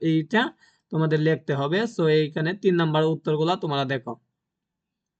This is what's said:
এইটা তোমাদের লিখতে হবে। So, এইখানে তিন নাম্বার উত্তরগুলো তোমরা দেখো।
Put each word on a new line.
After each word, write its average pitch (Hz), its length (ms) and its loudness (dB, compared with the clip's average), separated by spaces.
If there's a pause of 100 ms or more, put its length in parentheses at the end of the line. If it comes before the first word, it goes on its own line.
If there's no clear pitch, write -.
এইটা 165 520 0 (380)
তোমাদের 156 300 0
লিখতে 156 340 0
হবে। 143 280 -2
So, 233 240 -2
এইখানে 156 480 0
তিন 196 200 2
নাম্বার 156 300 2
উত্তরগুলো 156 520 0
তোমরা 143 280 -2
দেখো। 127 320 -6 (1040)